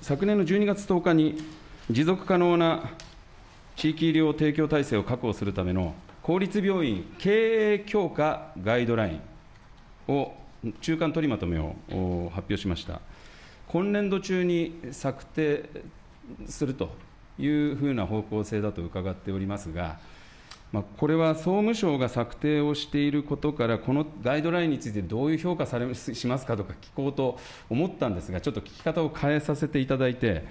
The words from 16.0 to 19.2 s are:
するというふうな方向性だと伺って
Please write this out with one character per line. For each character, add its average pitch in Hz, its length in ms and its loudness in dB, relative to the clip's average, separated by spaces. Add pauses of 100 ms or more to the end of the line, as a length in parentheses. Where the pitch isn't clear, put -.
す - 180 -4
る 131 100 -2
と - 160 -4 (460)
い 139 100 0
う 147 280 2
ふ 143 120 0
う 139 60 2
な 104 120 0
方 107 180 -2
向 107 200 -2
性 104 180 -2
だ 104 100 0
と 90 120 -6
伺 92 280 -4
っ 90 40 -6
て 98 160 -8